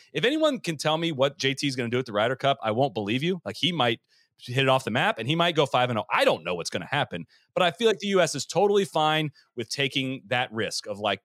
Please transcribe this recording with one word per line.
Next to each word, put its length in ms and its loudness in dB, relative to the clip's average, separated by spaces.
If 120 0
anyone 340 2
can 180 -4
tell 200 0
me 140 -2
what 260 0
J 160 0
T 140 -4
is 80 -2
gonna 140 -2
do 100 0
at 60 -2
the 80 -10
Ryder 220 2
Cup, 280 2
I 80 0
won't 220 0
believe 300 -2
you. 220 -2
Like, 100 -8
he 160 -2
might 300 0
hit 220 -2
it 60 4
off 160 2
the 60 -4
map 280 0
and 80 -6
he 80 0
might 180 2
go 120 4
five 240 2
and 100 -2
oh. 100 -4
I 140 2
don't 220 2
know 100 -2
what's 140 -6
gonna 160 -6
happen, 400 -4
but 80 0
I 100 2
feel 180 0
like 100 0
the 80 -6
U 140 4
S 140 2
is 100 -6
totally 400 2
fine 460 0
with 100 -6
taking 600 -2
that 260 0
risk 340 -4
of, 100 -8
like, 280 0